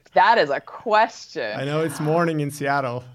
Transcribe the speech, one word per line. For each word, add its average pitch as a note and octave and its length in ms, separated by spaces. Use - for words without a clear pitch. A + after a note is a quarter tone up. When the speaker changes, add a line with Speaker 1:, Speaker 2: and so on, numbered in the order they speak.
Speaker 1:
that G#3 240
is D#3 120
a C#3 100
question. G#3 1000
Speaker 2:
I C3+ 60
know D3+ 160
it's D#3+ 180
morning D#3+ 420
in C#3+ 100
Seattle, C#3 520